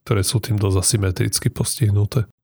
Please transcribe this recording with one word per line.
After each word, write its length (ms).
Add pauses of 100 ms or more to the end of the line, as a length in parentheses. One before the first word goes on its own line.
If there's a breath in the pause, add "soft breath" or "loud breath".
ktoré 160
sú 160
tým 160
dosť 240
asymetricky 720
postihnuté. 800 (120)